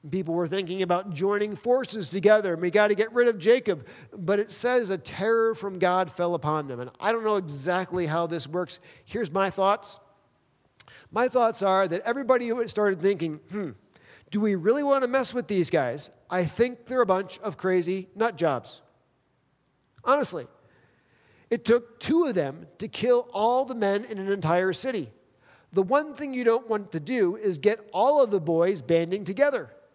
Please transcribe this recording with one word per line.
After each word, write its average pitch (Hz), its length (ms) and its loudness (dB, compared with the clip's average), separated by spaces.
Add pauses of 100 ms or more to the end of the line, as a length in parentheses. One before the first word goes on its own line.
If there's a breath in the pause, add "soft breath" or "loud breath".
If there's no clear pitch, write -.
And 147 80 -12
people 170 220 -4
were 170 160 0
thinking 190 320 -4
about 180 300 0
joining 202 440 0
forces 233 540 -2
together, 196 420 4
and 165 100 -2
we 175 100 0
gotta 208 240 4
get 226 180 0
rid 240 160 4
of 226 80 -2
Jacob. 190 500 2 (240 loud breath)
But 196 280 -2
it 220 120 -4
says 247 380 0
a 190 80 -2
terror 226 580 0
from 190 240 -8
God 180 320 2
fell 175 240 -2
upon 151 320 -2
them. 123 140 -8
And 123 180 -10
I 208 140 0
don't 226 100 -4
know 214 140 0
exactly 175 720 -4
how 165 200 -2
this 151 220 -6
works. 175 320 -6 (240 loud breath)
Here's 202 260 -6
my 196 180 0
thoughts. 196 500 -2 (1080 loud breath)
My 247 200 0
thoughts 233 320 2
are 190 260 4
that 175 140 -2
everybody 240 500 0 (160)
started 196 320 0
thinking, 165 400 -2 (100)
"Hmm, 185 200 -8 (600 soft breath)
do 208 120 -2
we 208 140 2
really 226 280 2
wanna 277 240 2
mess 247 260 0
with 247 140 -4
these 185 220 0
guys? 143 420 -2 (180)
I 180 140 0
think 240 440 -2
they're 254 140 0
a 226 40 6
bunch 185 340 0
of 196 160 -6
crazy 185 600 0
nut 220 200 0
jobs." 139 460 -2 (1200)
Honestly, 233 420 0 (1000 soft breath)
it 233 160 -2
took 233 340 0
two 330 260 2
of 240 100 -2
them 147 320 -4 (100)
to 214 100 -10
kill 240 460 2
all 240 320 2
the 247 100 -8
men 202 300 0
in 220 140 -8
an 196 120 -4
entire 180 420 2
city. 208 380 -6 (640 soft breath)
The 190 100 2
one 285 300 0
thing 277 200 -8
you 247 100 -4
don't 233 260 2
want 208 220 -4
to 165 80 -6
do 190 360 0
is 208 220 -4
get 208 220 2 (120)
all 277 300 4
of 220 100 4
the 202 80 0
boys 165 420 0
banding 170 420 0
together. 202 480 0 (240)